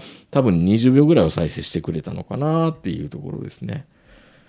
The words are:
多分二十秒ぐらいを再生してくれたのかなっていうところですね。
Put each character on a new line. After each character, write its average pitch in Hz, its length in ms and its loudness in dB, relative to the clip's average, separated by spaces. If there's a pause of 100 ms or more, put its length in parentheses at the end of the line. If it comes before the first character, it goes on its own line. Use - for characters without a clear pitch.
(300)
多 139 120 2
分 90 220 4
二 101 140 4
十 123 140 4
秒 143 140 6
ぐ 160 100 6
ら 110 80 6
い - 20 4
を 80 40 2
再 78 200 -2
生 - 120 -8
し - 100 -8
て 85 100 -4
く 85 100 -6
れ 80 100 -6
た 87 120 -10
の 85 100 -10
か 98 140 -10
な 160 320 0
っ 160 80 -6
て - 120 -10
い - 140 -6
う 147 60 -10
と - 100 -14
こ 143 120 -12
ろ - 100 -10
で - 80 -12
す - 140 -20
ね。 113 220 -8 (640)